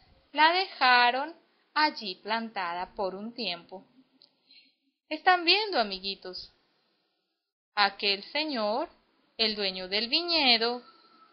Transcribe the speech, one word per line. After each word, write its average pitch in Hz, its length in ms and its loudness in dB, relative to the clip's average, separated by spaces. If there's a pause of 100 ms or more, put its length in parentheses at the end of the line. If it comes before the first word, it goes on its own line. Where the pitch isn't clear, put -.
(320)
la 311 220 4
dejaron 269 800 2 (380)
allí 285 420 -2
plantada 202 800 -6
por 190 200 -4
un 214 180 -12
tiempo. 185 520 -8 (1200)
Están 349 340 2
viendo, 370 360 2
amiguitos, 190 720 -6 (1200)
aquel 202 560 0
señor, 285 580 -2 (480)
el 214 180 0
dueño 190 320 -4
del 208 200 -2
viñedo, 254 760 2 (500)